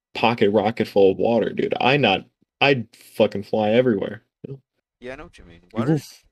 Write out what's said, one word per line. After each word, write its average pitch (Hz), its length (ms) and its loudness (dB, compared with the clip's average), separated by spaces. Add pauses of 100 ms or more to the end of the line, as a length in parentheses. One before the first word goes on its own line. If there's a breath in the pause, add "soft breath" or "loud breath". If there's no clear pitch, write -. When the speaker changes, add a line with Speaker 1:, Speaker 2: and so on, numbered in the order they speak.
(140)
Speaker 1:
pocket 113 360 2
rocket 107 380 0
full 98 240 4
of 92 40 -4
water, 107 340 0
dude, - 300 -4
I 131 160 2
not, 107 300 0 (340)
I'd 135 340 0
fucking - 500 -2
fly 107 260 0
everywhere. 117 520 0 (800)
Speaker 2:
Yeah, 127 140 -14
I - 20 -18
know 156 80 -18
what - 140 -20
you 98 60 -20
mean. 87 200 -20
Speaker 1:
Oof. - 80 -20
Speaker 2:
Water, 131 260 -2 (340)